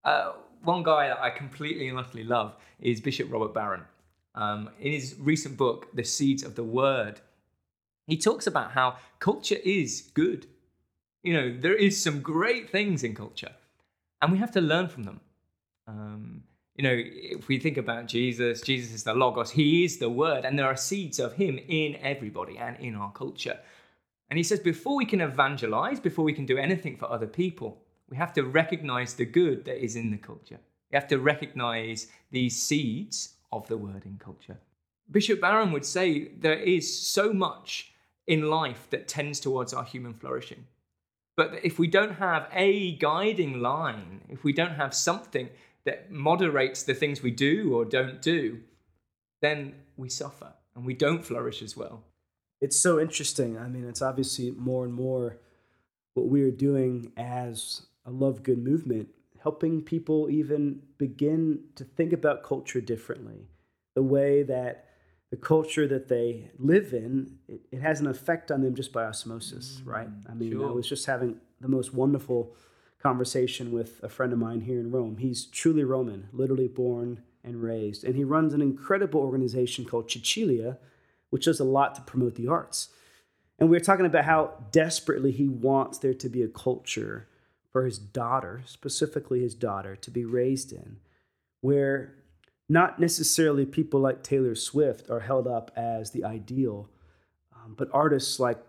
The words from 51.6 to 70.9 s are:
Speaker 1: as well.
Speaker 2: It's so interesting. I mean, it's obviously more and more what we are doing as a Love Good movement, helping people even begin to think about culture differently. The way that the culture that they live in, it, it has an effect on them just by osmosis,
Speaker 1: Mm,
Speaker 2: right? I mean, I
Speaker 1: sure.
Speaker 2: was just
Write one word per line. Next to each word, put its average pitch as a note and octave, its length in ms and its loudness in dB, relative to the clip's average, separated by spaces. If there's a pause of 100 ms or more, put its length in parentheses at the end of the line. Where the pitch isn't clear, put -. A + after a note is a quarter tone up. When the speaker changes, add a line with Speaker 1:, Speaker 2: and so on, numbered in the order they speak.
Speaker 1:
as G#2+ 140 -14
well. - 260 -12 (580)
Speaker 2:
It's C3+ 200 2
so F3 180 6
interesting. C#3 600 0
I A#2+ 100 -10
mean, B2 180 -8
it's A#2+ 160 -6
obviously C3 500 -2
more B2+ 320 -2
and A#2+ 100 -6
more B2+ 440 -4 (760)
what - 140 2
we C#3 140 4
are C3 80 4
doing C3 640 0
as B2 680 -8 (240)
a B2 40 -14
Love C3 320 0
Good B2 160 2
movement, B2 500 0 (340)
helping D#3 400 0
people D#3 480 0
even D3 500 0 (160)
begin D3+ 640 0 (160)
to C3+ 80 -12
think E3 280 0
about D#3 300 2
culture - 380 -4
differently. A2 680 -8 (480)
The C3 80 4
way C#3 420 6
that B2+ 400 -4 (460)
the - 60 -6
culture D#3 520 2
that C3+ 200 -2
they A#2+ 500 0
live D3+ 360 4
in, B2 440 -4 (100)
it, A#2 120 -14 (120)
it B2+ 100 -8
has D3+ 180 0
an D3 60 2
effect E3 440 -2
on C3+ 120 0
them B2+ 120 0
just B2+ 180 -8
by A2+ 120 -2
osmosis, A#2+ 800 -10
Speaker 1:
Mm, - 20 -14
Speaker 2:
right? A2 220 -8 (220)
I A2+ 40 -12
mean, A2+ 200 -4
I A2 60 -4
Speaker 1:
sure. A#2+ 120 -2
Speaker 2:
was A#2+ 160 -2
just - 180 -6